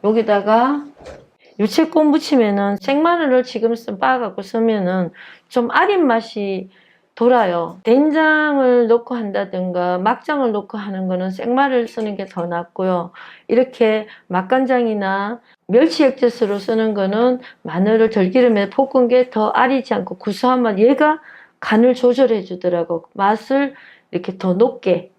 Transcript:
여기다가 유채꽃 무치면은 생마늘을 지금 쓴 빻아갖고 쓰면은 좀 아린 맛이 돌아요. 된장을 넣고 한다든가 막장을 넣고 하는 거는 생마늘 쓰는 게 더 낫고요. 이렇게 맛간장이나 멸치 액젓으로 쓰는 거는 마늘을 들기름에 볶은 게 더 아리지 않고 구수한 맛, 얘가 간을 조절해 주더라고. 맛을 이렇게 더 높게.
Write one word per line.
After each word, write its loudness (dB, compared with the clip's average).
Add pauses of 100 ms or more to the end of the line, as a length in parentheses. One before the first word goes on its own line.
여기다가 2 (720)
유채꽃 2
무치면은 2
생마늘을 0
지금 0
쓴 -10
빻아갖고 -2
쓰면은 -2 (380)
좀 -2
아린 2
맛이 -2 (460)
돌아요. 0
된장을 2
넣고 0
한다든가 -4
막장을 -2
넣고 -6
하는 -8
거는 -4
생마늘 -2
쓰는 -8
게 -8
더 -8
낫고요. -4 (360)
이렇게 0 (200)
맛간장이나 -2 (260)
멸치 4
액젓으로 0
쓰는 -2
거는 0 (220)
마늘을 2
들기름에 2
볶은 0
게 2
더 -2
아리지 0
않고 -6
구수한 -2
맛, -2
얘가 2 (400)
간을 2
조절해 2
주더라고. -4
맛을 -2 (360)
이렇게 -8
더 -2
높게. 0